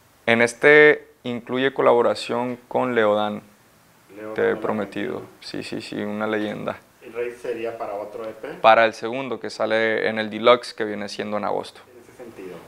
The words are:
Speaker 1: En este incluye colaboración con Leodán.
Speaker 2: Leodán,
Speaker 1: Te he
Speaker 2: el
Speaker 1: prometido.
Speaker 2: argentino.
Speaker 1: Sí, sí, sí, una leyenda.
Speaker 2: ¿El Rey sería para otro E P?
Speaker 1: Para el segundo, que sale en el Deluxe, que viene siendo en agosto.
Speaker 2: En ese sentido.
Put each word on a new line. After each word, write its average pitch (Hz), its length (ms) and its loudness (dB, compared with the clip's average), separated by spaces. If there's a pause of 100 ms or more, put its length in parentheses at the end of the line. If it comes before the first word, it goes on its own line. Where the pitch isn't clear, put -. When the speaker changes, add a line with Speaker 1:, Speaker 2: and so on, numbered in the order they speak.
(260)
Speaker 1:
En 117 160 4
este 147 680 6 (160)
incluye 123 500 -4
colaboración 120 920 2
con 127 280 -2
Leodán. 104 460 0 (760)
Speaker 2:
Leodán, 107 200 -14
Speaker 1:
Te 110 60 -4
he 104 100 2
Speaker 2:
el 110 60 -4
Speaker 1:
prometido. 104 600 -6
Speaker 2:
argentino. - 220 -16
Speaker 1:
Sí, - 240 -12
sí, 104 180 -10
sí, - 140 -12
una 104 320 -6
leyenda. 104 500 -4 (240)
Speaker 2:
¿El 110 120 -20
Rey 120 180 -6
sería 113 460 -8
para 107 180 -8
otro 107 300 -10
E 110 80 -10
P? 143 280 -14
Speaker 1:
Para 113 240 8
el 110 80 0
segundo, 117 460 -8
que 107 100 -10
sale 110 600 0
en 110 100 -2
el 110 100 -4
Deluxe, 117 440 2
que - 100 -8
viene 104 240 -6
siendo 104 300 -6
en 101 80 -4
agosto. 98 360 -6 (140)
Speaker 2:
En - 80 -20
ese - 200 -20
sentido. 95 340 -16 (100)